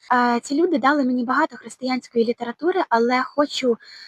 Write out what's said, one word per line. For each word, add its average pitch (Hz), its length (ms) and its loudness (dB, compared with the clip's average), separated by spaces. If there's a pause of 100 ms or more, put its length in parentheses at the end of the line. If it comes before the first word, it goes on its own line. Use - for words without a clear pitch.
(120)
Е, 240 280 2
ці - 140 -6
люди 320 240 2
дали 277 260 2
мені 247 200 -2
багато 254 320 -2
християнської 247 680 -4
літератури, 240 640 -2
але 240 340 2
хочу 262 560 -2 (300)